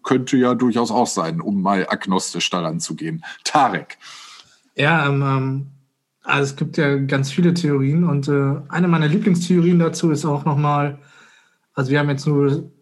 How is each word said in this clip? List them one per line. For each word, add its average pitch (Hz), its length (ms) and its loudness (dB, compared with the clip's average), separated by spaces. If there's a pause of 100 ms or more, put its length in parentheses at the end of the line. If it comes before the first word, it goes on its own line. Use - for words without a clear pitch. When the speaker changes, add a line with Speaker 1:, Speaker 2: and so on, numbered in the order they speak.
Speaker 1:
könnte 131 340 0
ja 123 200 4
durchaus 117 340 0
auch 113 180 2
sein, 82 320 -4
um 98 220 -2
mal 95 260 2
agnostisch 92 600 -2
daran 82 300 -4
zu 80 160 -8
gehen. 80 280 -8 (200)
Tarek. 117 560 0 (760)
Speaker 2:
Ja, 147 320 2
ähm, 139 140 0
ähm, 135 460 -2 (560)
also 139 280 0
es - 40 -16
gibt 147 220 -6
ja 143 180 2
ganz 139 360 -2
viele 175 220 2
Theorien 143 500 0
und, 143 240 0
äh, 139 280 0 (120)
eine 175 200 0
meiner 160 200 2
Lieblingstheorien 175 680 2
dazu 165 320 0
ist 147 160 -2
auch 143 180 -2
nochmal, 147 540 0 (760)
also 131 180 -2
wir 147 80 4
haben 147 100 0
jetzt 139 160 -4
nur 143 460 0 (100)